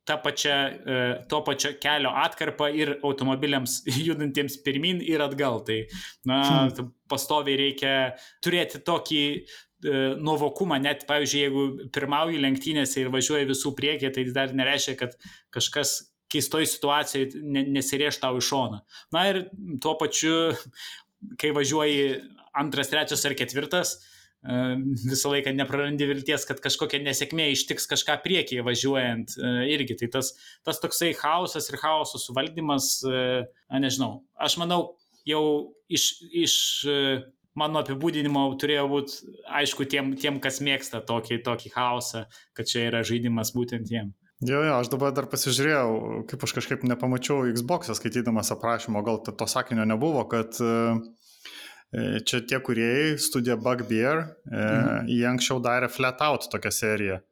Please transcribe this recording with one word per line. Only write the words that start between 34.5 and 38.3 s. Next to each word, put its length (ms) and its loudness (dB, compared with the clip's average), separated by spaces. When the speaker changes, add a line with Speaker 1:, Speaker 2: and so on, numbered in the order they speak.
Speaker 1:
manau, 400 0
jau 180 2
iš, 240 0
iš, 260 2
e, 160 0
mano 340 0
apibūdinimo 720 0